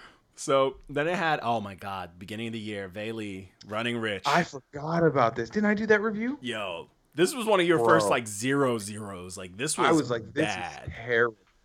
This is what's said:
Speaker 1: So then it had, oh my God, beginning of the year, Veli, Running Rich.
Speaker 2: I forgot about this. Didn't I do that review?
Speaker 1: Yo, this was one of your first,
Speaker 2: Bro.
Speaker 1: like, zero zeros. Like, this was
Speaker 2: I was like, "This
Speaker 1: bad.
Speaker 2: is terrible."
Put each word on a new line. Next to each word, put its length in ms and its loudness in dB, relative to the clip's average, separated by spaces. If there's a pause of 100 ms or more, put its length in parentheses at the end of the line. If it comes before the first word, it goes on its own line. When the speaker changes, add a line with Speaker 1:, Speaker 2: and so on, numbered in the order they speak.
(360)
Speaker 1:
So 400 2 (120)
then 200 -2
it 80 0
had, 260 0
oh 180 0
my 140 -10
God, 440 -8
beginning 300 -8
of 40 -8
the 80 -8
year, 260 -8
Veli, 640 -8 (160)
Running 320 -2
Rich. 280 -4
Speaker 2:
I 180 4
forgot 580 -6
about 320 4
this. 160 -6
Didn't 180 2
I 60 4
do 120 -2
that 140 6
review? 400 -4
Speaker 1:
Yo, 460 -6 (300)
this 180 2
was 100 -6
one 140 4
of 80 4
your 180 6
first, 200 8
Speaker 2:
Bro. 60 4
Speaker 1:
like, 180 0
zero 500 0
zeros. 580 -10
Like, 200 -12
this 200 -4
was 120 4
Speaker 2:
I 20 6
was 220 4
like, 200 -4
"This 140 0
Speaker 1:
bad. 400 -6
Speaker 2:
is 80 -8
terrible." 420 2 (280)